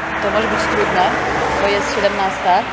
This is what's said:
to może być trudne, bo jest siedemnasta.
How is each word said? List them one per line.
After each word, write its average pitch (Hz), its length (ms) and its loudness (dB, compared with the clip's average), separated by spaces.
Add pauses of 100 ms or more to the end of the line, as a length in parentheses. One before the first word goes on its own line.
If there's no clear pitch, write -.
(220)
to 202 80 0
może 208 180 0
być 208 120 -2
trudne, - 420 0 (600)
bo 202 60 2
jest 202 260 0
siedemnasta. 196 640 2 (140)